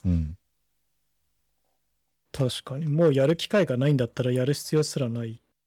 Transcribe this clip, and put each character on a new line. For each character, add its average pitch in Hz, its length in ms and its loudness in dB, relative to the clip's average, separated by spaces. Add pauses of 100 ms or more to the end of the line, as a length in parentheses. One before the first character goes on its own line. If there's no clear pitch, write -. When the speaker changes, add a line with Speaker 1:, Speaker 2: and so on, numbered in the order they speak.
Speaker 1:
う 92 40 2
ん。 82 280 0 (2000)
Speaker 2:
確 - 300 -2
か 131 140 -10
に。 156 100 -6
も 156 220 4
う 139 40 4
や 135 140 4
る 165 80 2
機 - 120 -6
会 202 180 2
が 123 120 -2
な 135 120 2
い 147 40 4
ん 135 40 4
だ 123 80 0
っ - 20 -2
た - 160 -6
ら、 123 80 0
や 127 140 0
る 143 80 0
必 - 220 -4
要 156 80 2
す 151 160 -6
ら 123 100 -2
な 117 160 -6
い。 113 160 -12 (240)